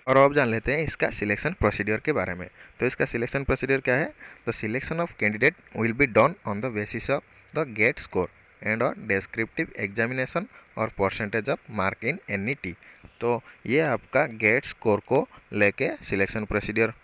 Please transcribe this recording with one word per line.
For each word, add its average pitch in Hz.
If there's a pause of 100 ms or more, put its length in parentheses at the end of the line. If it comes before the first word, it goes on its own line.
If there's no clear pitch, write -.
और 131
अब 139
जान 139
लेते 113
हैं 151
इसका -
सिलेक्शन 104
प्रोसीजर 107
के 151
बारे 95
में। 90 (340)
तो 117
इसका 127
सिलेक्शन 131
प्रोसीजर 131
क्या 127
है? 175 (340)
तो 117
selection 131
of 170 (120)
candidate 107 (180)
will 113
be 143 (120)
done 139 (140)
on 104
the 131
basis 104
of 139 (360)
the 156 (140)
GATE 113
score 90 (400)
and 113
a - (160)
descriptive 110 (120)
examination 127 (320)
or 110 (120)
percentage 104
of 160 (220)
mark 98
in 175 (140)
एनईटी। 98 (460)
तो 117 (240)
ये 131
आपका 139
गेट 110
स्कोर 104
को 139 (260)
लेके 104 (140)
सिलेक्शन 101
प्रोसीजर 110 (120)